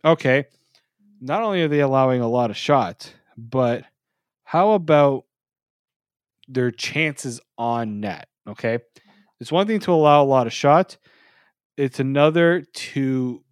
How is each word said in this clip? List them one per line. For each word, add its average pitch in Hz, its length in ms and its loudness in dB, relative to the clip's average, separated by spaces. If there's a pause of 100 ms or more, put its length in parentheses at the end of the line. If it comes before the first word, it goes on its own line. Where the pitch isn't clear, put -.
okay, 143 400 2 (720)
not 151 240 -6
only 196 200 -2
are 156 40 0
they 147 140 0
allowing 131 400 2
a 117 80 -2
lot 120 200 0
of 104 60 -8
shots, 113 560 -2 (260)
but 120 460 -2 (600)
how 190 260 2
about 151 540 2 (1200)
their 127 220 -2
chances 139 720 -6 (180)
on 117 440 -4
net? 95 260 -10 (200)
Okay. 113 300 -4 (640)
It's 123 120 -12
one 185 140 0
thing 214 140 -2
to - 120 -2
allow 151 300 6
a 139 40 4
lot 131 200 2
of 113 80 -8
shots. 151 460 2 (760)
It's 135 240 -6
another 156 640 2
to 131 920 -6